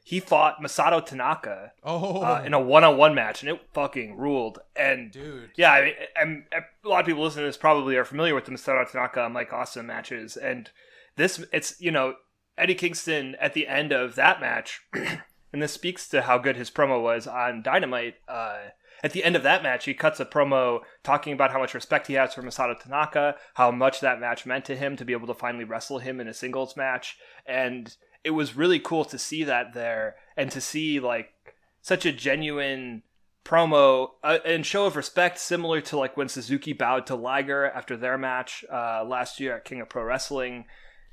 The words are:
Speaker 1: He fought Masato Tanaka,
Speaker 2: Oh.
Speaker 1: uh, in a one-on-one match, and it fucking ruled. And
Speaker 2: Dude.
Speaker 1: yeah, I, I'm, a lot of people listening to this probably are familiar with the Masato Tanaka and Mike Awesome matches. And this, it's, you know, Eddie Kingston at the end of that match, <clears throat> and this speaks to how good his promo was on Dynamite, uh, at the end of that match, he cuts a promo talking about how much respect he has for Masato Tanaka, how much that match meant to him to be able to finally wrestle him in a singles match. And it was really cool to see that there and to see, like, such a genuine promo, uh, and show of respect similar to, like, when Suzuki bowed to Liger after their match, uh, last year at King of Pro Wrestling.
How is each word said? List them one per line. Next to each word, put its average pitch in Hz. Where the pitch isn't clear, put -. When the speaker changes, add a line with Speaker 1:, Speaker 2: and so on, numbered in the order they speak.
Speaker 1:
He 180
fought 156
Masato 160
Tanaka, 123
Speaker 2:
Oh. 175
Speaker 1:
uh, 123
in 147
a 143
one-on-one 147
match, 110
and 143
it 175
fucking 123
ruled. 123
And 127
Speaker 2:
Dude. 131
Speaker 1:
yeah, 165
I, 143
I'm, 156
a 214
lot 185
of 165
people 156
listening 147
to 147
this 135
probably 143
are 127
familiar 156
with 131
the -
Masato 127
Tanaka 123
and 117
Mike 120
Awesome 120
matches. 113
And 127
this, 170
it's, -
you 170
know, 131
Eddie 180
Kingston 160
at 139
the 151
end 143
of 127
that 156
match, -
<clears throat> -
and 147
this 151
speaks -
to 135
how 123
good 127
his 120
promo 135
was 117
on 120
Dynamite, 127
uh, 113
at 151
the 160
end 170
of 139
that 165
match, 127
he 139
cuts 156
a 135
promo 131
talking 143
about 135
how 135
much 127
respect 139
he 139
has 131
for 127
Masato 123
Tanaka, 147
how 123
much 127
that 127
match 120
meant 131
to 135
him 139
to 127
be 123
able 117
to 120
finally 120
wrestle 113
him 127
in 117
a 113
singles 131
match. 131
And 127
it 160
was 147
really 170
cool 160
to -
see 156
that 120
there 113
and 135
to 262
see, 156
like, 120
such -
a 160
genuine 135
promo, 143
uh, 156
and 165
show 202
of 180
respect 175
similar 165
to, 151
like, 131
when 139
Suzuki 139
bowed 127
to 131
Liger 139
after 123
their 127
match, 127
uh, 117
last 123
year 131
at -
King 131
of 107
Pro 123
Wrestling. 123